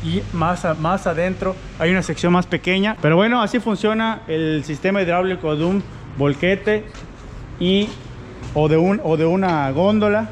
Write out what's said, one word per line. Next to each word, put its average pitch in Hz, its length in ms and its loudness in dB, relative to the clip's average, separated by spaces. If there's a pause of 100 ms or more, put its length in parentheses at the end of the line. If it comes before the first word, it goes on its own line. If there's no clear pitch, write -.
Y 165 160 -2 (160)
más 170 300 0
a-, 160 80 0
más 165 320 -2
adentro 180 500 -2 (220)
hay 165 140 2
una 185 100 2
sección 175 320 2
más 180 120 4
pequeña. 190 540 0
Pero 151 160 4
bueno, 226 240 4
así 226 180 0
funciona 220 680 0
el 156 360 0
sistema 180 360 0
hidráulico 175 560 0
de 156 80 0
un 190 180 2 (360)
volquete 196 680 2 (760)
y, 196 300 2 (640)
o 151 160 4
de 156 80 4
un, 190 260 4
o 160 140 0
de 156 80 2
una 165 460 2
góndola. 208 600 2